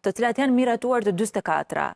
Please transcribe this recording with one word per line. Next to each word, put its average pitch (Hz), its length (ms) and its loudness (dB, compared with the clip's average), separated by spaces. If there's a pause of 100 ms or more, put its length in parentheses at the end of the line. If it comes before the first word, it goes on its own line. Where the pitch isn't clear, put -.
të 196 140 0
cilat 233 180 0
janë 262 160 2
miratuar 247 540 2
të 202 100 2
dyzet 208 220 -2
e 185 40 -2
katra. 147 440 -2 (100)